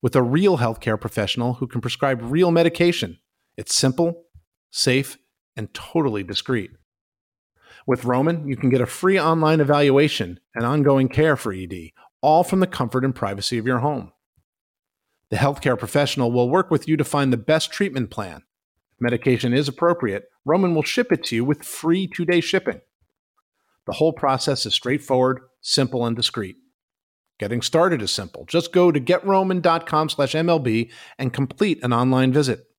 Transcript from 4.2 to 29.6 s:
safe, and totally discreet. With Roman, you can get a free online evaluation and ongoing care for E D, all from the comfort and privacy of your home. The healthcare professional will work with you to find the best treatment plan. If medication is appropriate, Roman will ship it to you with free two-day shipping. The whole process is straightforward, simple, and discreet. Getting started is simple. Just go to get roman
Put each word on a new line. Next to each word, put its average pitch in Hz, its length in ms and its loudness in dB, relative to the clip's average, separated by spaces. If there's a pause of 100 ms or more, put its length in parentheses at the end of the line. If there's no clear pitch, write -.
safe, - 480 0 (380)
and 104 180 -12
totally 127 480 -2
discreet. 98 480 -4 (1160)
With 123 180 0
Roman, 143 420 0
you 135 100 -4
can 131 140 0
get 131 100 2
a 120 60 0
free 190 320 0
online 160 420 2
evaluation 139 760 2 (160)
and 117 100 -2
ongoing 135 440 2
care 151 280 2
for 110 160 -6
E 92 140 -8
D, 85 260 -14 (300)
all 156 220 4
from 190 160 0
the 185 80 4
comfort 127 360 -4
and 135 100 0
privacy 101 440 -4
of 110 80 -4
your 123 140 0
home. 131 320 -4 (1160)
The 107 60 -4
healthcare 139 420 0
professional 131 540 0
will 123 160 2
work 180 220 0
with 151 180 -2
you 156 80 2
to 139 80 0
find 139 260 0
the 127 60 2
best 156 360 0
treatment 135 380 -4
plan. 90 340 -12 (480)
If - 80 -12
medication 120 520 0
is 139 160 0
appropriate, 135 640 -2 (160)
Roman 175 280 2
will 156 80 0
ship - 300 -2
it - 120 -2
to - 100 -6
you 113 100 0
with 147 200 -2
free 175 420 -2
two-day 175 340 0
shipping. - 400 -4 (1040)
The - 80 -6
whole 156 200 0
process 135 500 -2
is 104 100 -4
straightforward, 131 680 0 (200)
simple, 127 460 -2
and 117 100 -2
discreet. 98 400 -6 (840)
Getting 110 240 -4
started 165 400 2
is 95 80 -6
simple. - 360 -8
Just 170 260 -2
go 180 180 6
to 151 80 2
get 170 260 0
roman 190 360 2